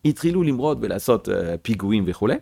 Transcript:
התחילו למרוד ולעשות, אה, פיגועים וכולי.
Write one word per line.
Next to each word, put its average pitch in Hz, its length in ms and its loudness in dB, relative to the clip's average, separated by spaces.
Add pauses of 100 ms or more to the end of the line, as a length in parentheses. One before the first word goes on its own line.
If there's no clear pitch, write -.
התחילו 170 380 2
למרוד 143 380 0
ולעשות, 104 480 0
אה, 87 280 -2
פיגועים 101 500 0
וכולי. 104 340 0